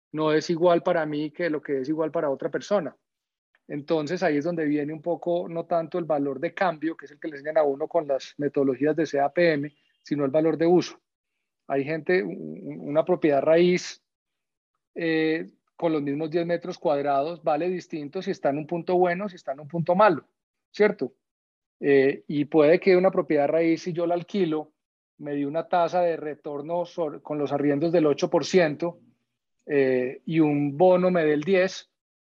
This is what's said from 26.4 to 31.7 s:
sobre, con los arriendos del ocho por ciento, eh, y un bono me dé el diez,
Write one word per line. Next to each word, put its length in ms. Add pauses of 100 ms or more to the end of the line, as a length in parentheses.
sobre, 340
con 180
los 140
arriendos 400
del 140
ocho 240
por 160
ciento, 520 (680)
eh, 580
y 160
un 380
bono 320
me 140
dé 100
el 100
diez, 460 (480)